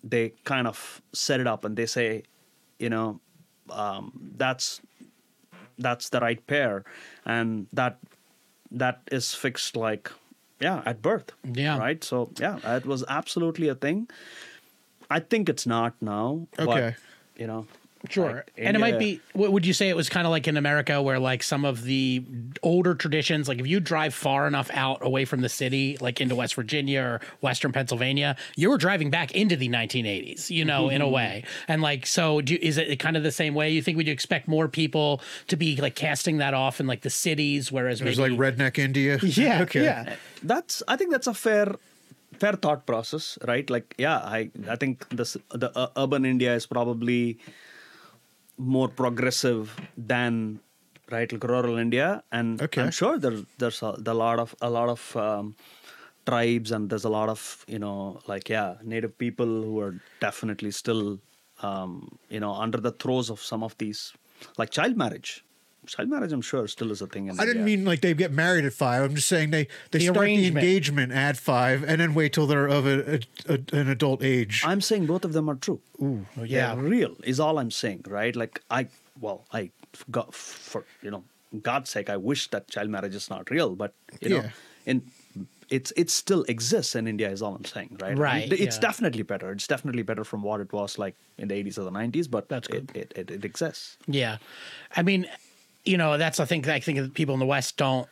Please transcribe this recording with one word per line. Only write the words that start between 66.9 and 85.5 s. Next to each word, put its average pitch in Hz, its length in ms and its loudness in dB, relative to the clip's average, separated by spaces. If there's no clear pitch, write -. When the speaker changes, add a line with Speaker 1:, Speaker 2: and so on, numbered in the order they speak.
Speaker 1:
is 101 100 -6
a 98 60 -8
thing 98 200 -8
in 92 120 -6
Speaker 3:
I 214 60 4
didn't 233 160 0
Speaker 1:
India. 208 160 4
Speaker 3:
mean, 190 80 0
like, 170 160 2
they 175 120 4
get 165 180 2
married 160 340 4
at 127 80 0
five. 127 280 2
I'm 139 140 0
just 143 140 0
saying 156 200 4
they, 156 140 2
they 160 100 2
Speaker 2:
The 170 80 6
Speaker 3:
start 180 100 4
the - 40 6
Speaker 2:
arrangement. 196 360 6
Speaker 3:
engagement 143 560 4
at 139 240 2
five 131 460 4
and 156 180 2
then 165 120 4
wait 151 200 2
till 156 120 4
they're 143 220 4
of 143 180 4
a, 139 300 2
a, 131 40 0
a, 135 60 2
an 135 80 2
adult 135 340 2
age. 123 440 2
Speaker 1:
I'm 190 160 2
saying 190 260 2
both 175 180 0
of 160 80 -4
them 156 160 0
are 143 60 -2
true. 147 240 -4
Speaker 3:
Ooh. 117 260 -2
Speaker 2:
Oh, 117 60 -8
yeah. 123 320 0
Speaker 1:
They're 131 80 -4
real 196 400 2
is 127 160 0
all 156 180 2
I'm 117 140 -2
saying, - 360 -4
right? 104 280 -2
Like, 117 340 -6
I, 123 180 0
well, 104 320 -8
I, 101 200 -6
got, 113 240 -4
for, - 480 -12
you 101 80 -10
know, 98 140 -10
God's 127 260 -2
sake, 104 220 -4
I 101 60 -2
wish 123 340 -2
that 104 160 -6
child 107 220 -6
marriage 98 260 -6
is - 140 -10
not 95 200 -10
real, 135 240 0
but, 101 200 -6
you - 80 -2
know, 190 120 4
Speaker 3:
Yeah. 110 80 -6
Speaker 1:
in, 127 160 2